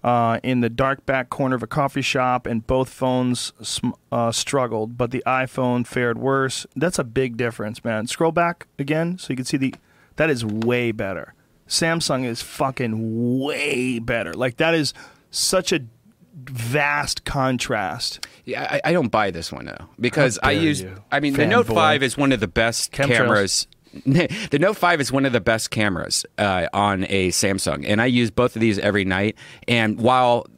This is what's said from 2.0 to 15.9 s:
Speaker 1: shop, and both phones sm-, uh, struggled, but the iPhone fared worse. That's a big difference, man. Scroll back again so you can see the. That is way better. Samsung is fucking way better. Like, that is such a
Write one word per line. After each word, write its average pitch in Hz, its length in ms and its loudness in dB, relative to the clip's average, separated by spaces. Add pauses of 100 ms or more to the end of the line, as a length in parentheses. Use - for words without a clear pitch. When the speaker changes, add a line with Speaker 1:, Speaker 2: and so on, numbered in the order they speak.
Speaker 1:
shop, 127 440 0
and 113 200 -2
both 131 220 2
phones 127 720 -2
sm-, 120 300 -6 (200)
uh, 117 220 0
struggled, 117 640 -2
but 123 140 -2
the 131 160 -4
iPhone 127 600 0
fared 120 300 -2
worse. 131 480 -2 (100)
That's 160 240 -2
a 151 60 -2
big 120 320 -2
difference, 113 480 -6
man. 110 220 -2
Scroll 165 260 0
back 170 340 -2 (120)
again 160 400 -2
so - 120 -16
you 127 60 -2
can 127 80 -6
see 143 140 -2
the. 135 160 -2 (420)
That 156 140 2
is 120 160 0
way 117 460 0
better. 98 420 -6 (340)
Samsung 160 560 0
is 117 160 -6
fucking 120 960 -2
way 135 600 -2
better. 113 340 -2
Like, 120 240 -2
that 165 160 2
is 156 220 0 (360)
such - 440 0
a 151 60 0 (540)